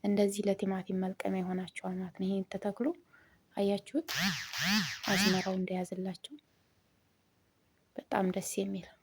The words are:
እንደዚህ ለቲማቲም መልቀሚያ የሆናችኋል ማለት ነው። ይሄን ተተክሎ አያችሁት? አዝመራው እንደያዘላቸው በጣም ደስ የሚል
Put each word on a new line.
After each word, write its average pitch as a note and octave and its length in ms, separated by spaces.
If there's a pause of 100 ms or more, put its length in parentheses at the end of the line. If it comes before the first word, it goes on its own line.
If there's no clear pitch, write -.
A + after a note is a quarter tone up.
እንደዚህ G3+ 400
ለቲማቲም F#3+ 560
መልቀሚያ F#3+ 420
የሆናችኋል F#3 540
ማለት F#3 220
ነው። F#3+ 80
ይሄን F#3+ 220
ተተክሎ G#3 400 (720)
አያችሁት? G3+ 520 (960)
አዝመራው F#3+ 500
እንደያዘላቸው F#3 800 (1600)
በጣም F#3+ 360
ደስ F#3+ 240
የሚል G3 320 (160)